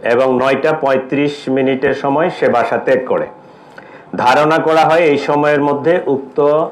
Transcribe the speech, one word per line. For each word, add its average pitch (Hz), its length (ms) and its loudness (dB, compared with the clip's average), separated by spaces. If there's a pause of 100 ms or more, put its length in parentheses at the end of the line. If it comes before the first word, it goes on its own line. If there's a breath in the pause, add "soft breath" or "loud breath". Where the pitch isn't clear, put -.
এবং 117 240 2 (140)
নয়টা 135 300 0 (100)
পঁয়ত্রিশ 139 520 -2 (220)
মিনিটের 135 480 0
সময় 147 340 0
সে 139 180 0
বাসা 120 300 0
ত্যাগ 131 160 2 (100)
করে। 82 160 -2 (960 loud breath)
ধারণা 147 360 2
করা 160 300 2
হয়, 170 220 4
এই 143 160 2
সময়ের 147 340 2
মধ্যে 143 320 0 (220)
উক্ত - 240 -8 (320)